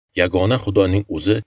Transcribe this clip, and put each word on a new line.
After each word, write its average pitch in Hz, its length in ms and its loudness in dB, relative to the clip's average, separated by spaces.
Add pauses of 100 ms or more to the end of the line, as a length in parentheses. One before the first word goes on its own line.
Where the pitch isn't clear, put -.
(120)
Yagona 92 460 0
Xudoning 98 480 0
o'zi 101 300 -2 (120)